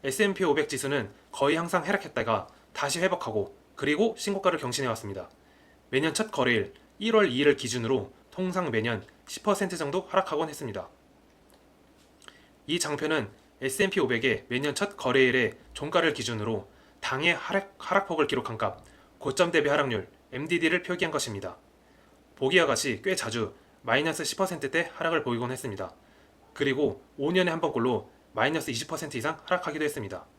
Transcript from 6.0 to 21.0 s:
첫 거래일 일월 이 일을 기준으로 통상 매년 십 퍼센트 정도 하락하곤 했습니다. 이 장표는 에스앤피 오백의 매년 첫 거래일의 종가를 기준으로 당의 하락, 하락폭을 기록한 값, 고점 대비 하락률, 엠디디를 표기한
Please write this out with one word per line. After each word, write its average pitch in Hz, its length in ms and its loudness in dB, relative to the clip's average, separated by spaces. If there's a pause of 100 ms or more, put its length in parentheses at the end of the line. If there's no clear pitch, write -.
첫 220 180 -2
거래일 120 420 0 (240)
일월 214 320 4
이 120 80 -2
일을 143 200 4
기준으로 120 560 -2 (180)
통상 180 400 -4
매년 113 340 -2 (220)
십 - 160 -12
퍼센트 196 320 0
정도 160 340 -4
하락하곤 165 380 0
했습니다. 120 400 -8 (1800)
이 160 120 0
장표는 151 500 -2 (300)
에스앤피 190 400 0
오백의 120 480 2
매년 139 280 -2
첫 202 200 -2
거래일의 127 640 4 (160)
종가를 160 400 2
기준으로 110 560 -4 (300)
당의 151 340 0
하락, - 460 -4
하락폭을 180 480 0
기록한 117 300 -4
값, 101 260 -4 (340)
고점 170 340 2
대비 151 180 4
하락률, 131 380 0 (240)
엠디디를 160 520 0
표기한 175 280 -4